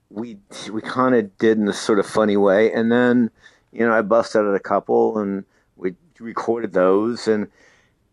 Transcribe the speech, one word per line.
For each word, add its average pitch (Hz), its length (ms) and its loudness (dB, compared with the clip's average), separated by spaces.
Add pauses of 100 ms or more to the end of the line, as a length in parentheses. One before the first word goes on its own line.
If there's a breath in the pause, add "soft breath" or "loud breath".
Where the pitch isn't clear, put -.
(120)
we, 104 260 -12 (340)
we 107 100 -6
kinda 127 420 0
did 110 340 0
in 104 100 2
a 98 60 0
sort 107 260 0
of 95 60 2
funny 107 320 0
way. 101 340 4
And 113 200 0
then, 123 400 2 (400 soft breath)
you 117 140 -2
know, 117 80 2
I 113 80 2
busted 110 400 0
out 101 140 0
a 95 40 0
couple 113 580 0
and 98 280 -4 (320)
we 92 180 -8 (240)
recorded 113 540 -6
those, 98 540 0
and 104 200 0 (640 soft breath)